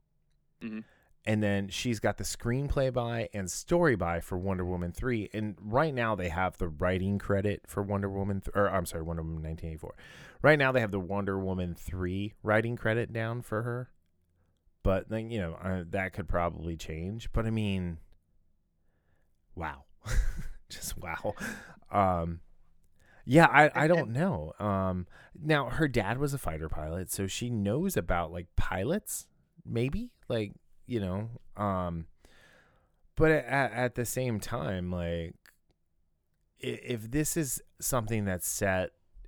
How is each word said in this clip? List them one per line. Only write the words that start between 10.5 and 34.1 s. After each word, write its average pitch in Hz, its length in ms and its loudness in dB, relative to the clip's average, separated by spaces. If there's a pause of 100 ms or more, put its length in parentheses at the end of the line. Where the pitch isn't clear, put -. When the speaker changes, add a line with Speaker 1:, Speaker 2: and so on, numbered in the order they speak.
Speaker 2:
now 131 140 4
they 127 80 6
have 110 100 2
the 101 80 0
Wonder 98 400 -2
Woman 92 400 -2
three 92 640 -4
writing 113 320 2
credit 110 380 0
down 117 300 -4
for 107 200 -4
her. 123 280 -6 (920)
But 95 280 2
then, 110 200 -4
you 117 120 -2
know, 80 200 -4
uh, 92 280 -2
that 95 240 -2
could 87 120 -6
probably 82 480 0
change. 87 600 -8
But 113 100 2
I 110 60 -2
mean, 95 480 0 (1600)
wow. 73 300 -8 (220)
<laughs> - 640 0
Just - 260 -10
wow. 85 380 -6 (560)
Um, 87 500 2 (840)
yeah, 151 180 8
I, 147 200 10
I 143 200 4
Speaker 1:
And, 160 60 6
Speaker 2:
don't 175 160 6
Speaker 1:
and 110 80 -6
Speaker 2:
know. 127 440 0
Um, 95 480 0 (320)
now, 147 300 2
her 156 180 2
dad 117 300 2
was 139 160 0
a 139 60 -2
fighter 80 320 -4
pilot, 82 400 -4
so 98 160 -2
she 120 240 -4
knows 120 480 0
about, 87 340 0
like, 87 140 -8 (100)
pilots, - 680 0 (400)
maybe? 139 460 -2 (180)
Like, 110 220 -2 (340)
you 117 140 -2
know, 98 280 -2 (340)
um, 90 440 -2 (1120)
but 160 140 8
a-, 151 160 4
a-, 131 300 0
at 123 200 0
the 120 100 0
same 123 340 0